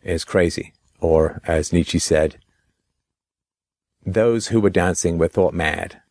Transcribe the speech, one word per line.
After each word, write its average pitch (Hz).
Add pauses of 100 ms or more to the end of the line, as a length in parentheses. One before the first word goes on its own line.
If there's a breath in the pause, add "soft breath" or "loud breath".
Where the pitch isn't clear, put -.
is 85
crazy. - (260)
Or, 80
as 80
Nietzsche 85
said, 78 (1700)
"Those 110
who 113
were 101
dancing 87
were 82
thought 90
mad 82